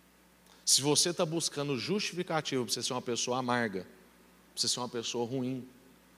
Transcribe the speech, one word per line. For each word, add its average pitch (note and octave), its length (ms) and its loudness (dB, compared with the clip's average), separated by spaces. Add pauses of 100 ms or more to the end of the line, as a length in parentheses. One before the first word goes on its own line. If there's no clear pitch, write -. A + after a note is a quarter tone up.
(640)
Se - 160 6
você D3 320 4
tá E3+ 140 2
buscando C#3+ 520 0
justificativa D#3+ 880 0
pra A2 80 -6
você B2 100 -2
ser B2+ 120 -2
uma B2 80 -4
pessoa B2 360 -2
amarga, A#2+ 440 0
pra - 760 -14
você A#2+ 60 0
ser A#2 140 0
uma B2 80 -4
pessoa A#2 380 -4
ruim, B2+ 420 -4 (500)